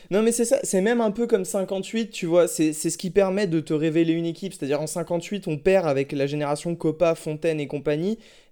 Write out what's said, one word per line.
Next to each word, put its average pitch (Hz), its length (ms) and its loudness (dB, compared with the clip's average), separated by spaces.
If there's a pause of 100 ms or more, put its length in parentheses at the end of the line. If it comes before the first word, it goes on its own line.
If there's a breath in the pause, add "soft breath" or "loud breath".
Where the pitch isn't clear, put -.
(100)
Non, 196 120 4
mais 226 100 4
c'est 233 140 0
ça, 269 160 2
c'est - 180 0
même 233 220 2
un 220 80 2
peu 226 160 -2
comme 220 180 2
cinquante-huit, 196 640 -4
tu - 160 -10
vois, 170 240 6
c'est, 156 240 0
c'est 156 160 -4
ce 160 80 -4
qui 185 140 -6
permet 196 360 2
de 160 140 0
te 156 140 -4
révéler 160 400 2
une 165 100 -2
équipe. 170 300 -8
C'est-à-dire, 143 260 -2
en 156 60 -6
cinquante-huit, 175 640 -6
on 151 100 -2
perd 190 280 4
avec 139 260 0
la 143 140 0
génération 147 480 -2
Copa, 165 400 2
Fontaine 156 460 -2
et 147 60 -4
compagnie, 156 520 -2 (340 soft breath)